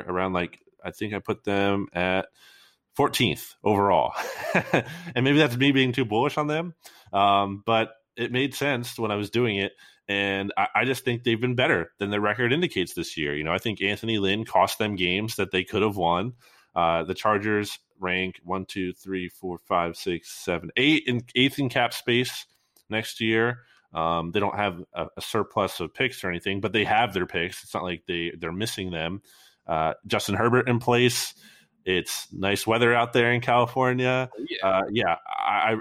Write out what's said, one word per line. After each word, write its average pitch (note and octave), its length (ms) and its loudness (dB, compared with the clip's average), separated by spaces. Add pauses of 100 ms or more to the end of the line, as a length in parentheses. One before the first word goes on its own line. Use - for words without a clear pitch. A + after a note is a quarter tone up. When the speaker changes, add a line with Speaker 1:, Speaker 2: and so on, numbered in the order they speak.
Speaker 1:
around, F#2 280 -2
like, F2 260 -4 (240)
I F#2 80 -8
think G#2+ 220 -8
I G2 60 -4
put - 260 -6
them G2+ 480 2
at F#2 320 0 (720)
fourteenth - 680 0
overall. G2 500 4 (400)
<laughs> - 0 - (640)
And B2 80 0
maybe C#3+ 140 4
that's C#3+ 180 4
me C#3 160 4
being C3 220 4
too C3+ 100 0
bullish A#2 340 0
on D3+ 100 -2
them, D#3+ 260 -4 (400)
um, G2+ 520 4
but A2+ 260 2 (260)
it A#2+ 160 -2
made C3 200 0
sense B2+ 460 -4
when A2 120 -2
I G2+ 40 0
was G#2 140 -2
doing A#2 300 2
it, G2 120 -2 (380)
and G2+ 480 -2
I, G2+ 180 2
I A2 80 4
just B2+ 220 -2
think A#2+ 180 -2
they've A2+ 160 2
been B2+ 160 0
better B2+ 440 2
than G2+ 100 -2
their G#2 100 0
record G#2+ 320 2
indicates C#3+ 420 0
this - 220 -6
year. D2 180 -2
You D2+ 120 -4
know, E2 80 0
I F#2+ 40 0
think G#2 240 -4
Anthony A2+ 360 -2
Lynn G2+ 260 0
cost - 360 2
them G#2 180 -2
games F#2 400 0
that F#2+ 140 -2
they F#2 120 0
could G#2 200 0
have G#2 120 0
won. F2+ 380 0 (420)
Uh, E2 300 2
the F#2 80 -6
Chargers G#2 640 0 (180)
rank F#2 460 -4
one, F#2 220 -4
two, F2+ 260 -6
three, F#2 380 -8
four, F2 360 -10
five, E2+ 300 0
six, - 360 -6
seven, F2 440 -6
eight C#3+ 320 4
in, A#2+ 140 -2 (120)
eighth C3+ 260 2
in C3 100 0
cap A#2+ 240 0
space B2 520 -2 (440)
next A2 320 -6
year. A2+ 380 2 (340)
Um, E2 380 0
they G2+ 100 0
don't G2+ 140 -2
have F#2+ 280 -2 (100)
a, E2 220 -6
a - 60 -14
surplus - 580 -2
of E2 140 -8
picks - 300 -4
or F#2+ 60 -4
anything, F#2+ 300 -4
but G2 140 -4
they G#2+ 100 2
have G#2+ 300 2
their F2+ 120 -2
picks. F2+ 380 -4
It's - 100 -14
not E2+ 100 -4
like F2+ 220 -8
they, E2+ 320 -4
they're E2 140 -6
missing F#2+ 400 -6
them. E2+ 300 -4 (440)
Uh, D#2+ 280 0 (120)
Justin G#2 300 0
Herbert A#2+ 320 4
in A#2+ 120 2
place. B2 540 2 (520)
It's F#2 480 -2
nice G2 340 0
weather A#2 260 4
out A#2+ 200 2
there A#2+ 180 6
in A#2+ 80 2
California. B2+ 1000 2
Speaker 2:
Oh, B2 120 -8
yeah. F#2+ 180 -2
Speaker 1:
Uh, F#2+ 140 4 (100)
yeah, G2 240 2 (100)
I, G#2+ 560 0